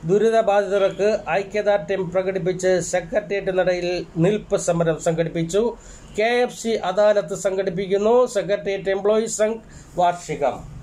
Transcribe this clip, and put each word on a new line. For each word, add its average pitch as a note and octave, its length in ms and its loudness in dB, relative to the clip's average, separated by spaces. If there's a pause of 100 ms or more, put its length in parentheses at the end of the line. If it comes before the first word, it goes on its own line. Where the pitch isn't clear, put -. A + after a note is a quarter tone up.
ദുരിതബാധിതർക്ക് G3+ 1120 2 (120)
ഐക്യദാർഢ്യം G3 800 0
പ്രകടിപ്പിച്ച് F#3 680 0
സെക്രട്ടേറിയറ്റ് F#3 800 -2
നടയിൽ F3+ 480 0 (120)
നിൽപ്പ് G3 400 2
സമരം E3 440 0
സംഘടിപ്പിച്ചു. E3+ 760 -2 (400)
കെ G#3 60 0
എഫ് A#3+ 380 0
സി A3+ 80 -4
അദാലത്ത് G3+ 680 2
സംഘടിപ്പിക്കുന്നു. G3 920 2
സെക്രട്ടേറിയറ്റ് G3 640 -2
എംപ്ലോയീസ് G3+ 480 0
സംഘ് A3 220 0 (360)
വാർഷികം. D#3+ 880 -2